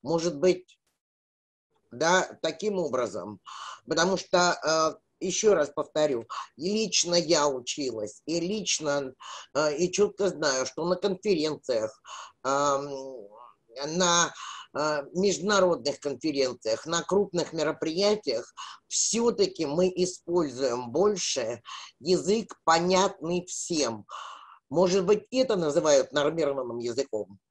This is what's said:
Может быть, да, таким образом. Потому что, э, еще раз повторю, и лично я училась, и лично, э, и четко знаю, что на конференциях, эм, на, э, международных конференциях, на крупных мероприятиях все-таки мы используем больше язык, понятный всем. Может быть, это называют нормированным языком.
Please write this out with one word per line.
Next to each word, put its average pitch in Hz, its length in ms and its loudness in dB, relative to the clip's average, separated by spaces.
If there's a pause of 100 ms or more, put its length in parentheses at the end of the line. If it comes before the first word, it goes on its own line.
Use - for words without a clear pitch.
Может 165 380 -2
быть, 180 380 2 (1120)
да, 165 360 2 (140)
таким 190 380 -4
образом. 107 600 -4 (480)
Потому 175 300 2
что, 175 400 2 (640)
э, 175 40 -6
еще 196 300 2
раз 147 140 0
повторю, 147 560 -2 (320)
и 175 160 -4
лично 180 420 0
я 156 320 4
училась, 123 760 -4
и 165 140 -2
лично, 156 760 -2 (420)
э, 147 220 2
и 175 140 0
четко 202 380 2
знаю, 147 360 0
что 160 200 -6
на 180 100 2
конференциях, 156 1040 -2 (440)
эм, 139 800 -2 (600)
на, 170 460 2 (440)
э, 147 260 0 (100)
международных 175 840 2
конференциях, 127 880 -2
на 165 160 -2
крупных 180 500 0
мероприятиях 160 1000 -2 (340)
все-таки 208 800 0
мы 170 300 2
используем 135 960 -2
больше 147 680 0 (380)
язык, 180 560 0 (100)
понятный 175 840 2
всем. 120 580 -4 (640)
Может 180 360 2
быть, 208 260 2
это 254 260 2
называют 151 560 4
нормированным 139 680 0
языком. 110 600 -6 (120)